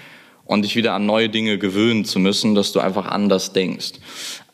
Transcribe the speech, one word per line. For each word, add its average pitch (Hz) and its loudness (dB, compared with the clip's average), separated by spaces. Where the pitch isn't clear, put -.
und 104 0
dich 101 -2
wieder 110 0
an 101 -2
neue 110 2
Dinge 107 -2
gewöhnen 104 2
zu - -4
müssen, 101 2
dass 101 2
du - 2
einfach 95 -2
anders 98 0
denkst. - -2